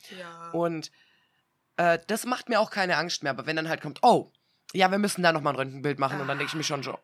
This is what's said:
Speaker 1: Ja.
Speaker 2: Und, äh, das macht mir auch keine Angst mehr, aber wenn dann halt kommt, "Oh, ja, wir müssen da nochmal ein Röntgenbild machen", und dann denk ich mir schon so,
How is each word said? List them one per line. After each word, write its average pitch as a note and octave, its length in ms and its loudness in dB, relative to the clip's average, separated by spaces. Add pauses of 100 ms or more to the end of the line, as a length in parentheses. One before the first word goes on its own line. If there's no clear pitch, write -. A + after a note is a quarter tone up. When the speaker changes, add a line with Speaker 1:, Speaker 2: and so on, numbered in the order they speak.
Speaker 1:
Ja. E3+ 440 -16
Speaker 2:
Und, E3 400 -2 (840)
äh, E3+ 300 4
das A3+ 180 -2
macht B3 240 -4
mir A3 120 4
auch G#3+ 100 0
keine F3+ 260 0
Angst E3 260 -2
mehr, C#3 100 0
aber B2 140 -10
wenn D#3 100 -2
dann D#3+ 120 -2
halt D#3 120 -4
kommt, C#3+ 220 -10
"Oh, G3+ 300 6 (400)
ja, F#3 180 4
wir G3 80 2
müssen G3 240 0
da E3+ 100 6
nochmal D3 220 -2
ein - 20 -8
Röntgenbild C3+ 420 -4
machen", C#3 220 0
und C#3 80 -4
dann C#3 100 -4
denk C#3+ 120 -4
ich D#3+ 60 -6
mir D3+ 80 -4
schon C#3 180 -4
so, C3 220 -8